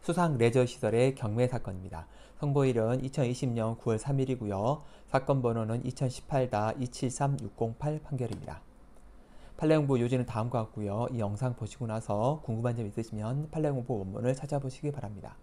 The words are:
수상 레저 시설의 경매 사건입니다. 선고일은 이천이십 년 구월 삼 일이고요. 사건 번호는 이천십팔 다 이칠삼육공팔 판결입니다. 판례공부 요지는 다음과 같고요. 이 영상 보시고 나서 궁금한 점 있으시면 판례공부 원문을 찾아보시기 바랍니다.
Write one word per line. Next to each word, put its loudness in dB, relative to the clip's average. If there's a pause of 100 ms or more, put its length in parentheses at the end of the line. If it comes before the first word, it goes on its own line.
수상 2
레저 6
시설의 4
경매 2
사건입니다. -6 (340)
선고일은 4
이천이십 0
년 0
구월 0
삼 0
일이고요. 0 (260)
사건 2
번호는 0
이천십팔 -2
다 0
이칠삼육공팔 -2
판결입니다. -6 (960)
판례공부 6
요지는 2
다음과 -2
같고요. -2
이 -2
영상 -2
보시고 -8
나서 0
궁금한 -2
점 -2
있으시면 -4
판례공부 -2
원문을 -2
찾아보시기 -4
바랍니다. -10